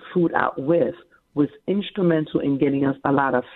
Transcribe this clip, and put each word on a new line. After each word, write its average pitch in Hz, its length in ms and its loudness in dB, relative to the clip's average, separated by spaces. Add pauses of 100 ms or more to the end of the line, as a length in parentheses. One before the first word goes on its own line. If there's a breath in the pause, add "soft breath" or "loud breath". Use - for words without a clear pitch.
(140)
food 170 200 2
out - 280 -2
with 139 340 0 (380 soft breath)
was 147 160 2 (160)
instrumental 175 760 0
in 139 180 0
getting 139 260 0
us 135 100 0 (100)
a 139 60 2
lot 139 220 2
of 127 100 2 (120)